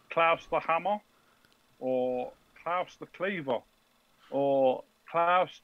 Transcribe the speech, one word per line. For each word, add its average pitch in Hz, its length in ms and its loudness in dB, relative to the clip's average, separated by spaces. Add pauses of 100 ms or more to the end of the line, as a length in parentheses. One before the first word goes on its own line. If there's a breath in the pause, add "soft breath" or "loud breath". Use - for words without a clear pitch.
Klaus 165 420 2
the 160 100 0
Hammer, 175 360 -2 (840 soft breath)
or 127 520 -2 (320)
Klaus 175 340 -6
the 151 80 -16
Cleaver, 170 520 -4 (720)
or 135 520 2 (280)
Klaus 170 540 2